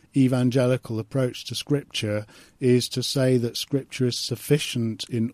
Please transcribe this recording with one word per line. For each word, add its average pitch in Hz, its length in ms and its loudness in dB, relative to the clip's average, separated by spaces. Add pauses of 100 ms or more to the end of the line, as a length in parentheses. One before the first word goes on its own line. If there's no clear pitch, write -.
(160)
evangelical 127 840 2
approach 127 440 -2
to 113 120 -8
Scripture 107 680 -4 (360)
is 123 280 4
to 127 140 -4
say 131 340 2
that 117 200 -2
Scripture - 500 -4
is 120 100 -2
sufficient 117 920 -2
in 117 240 0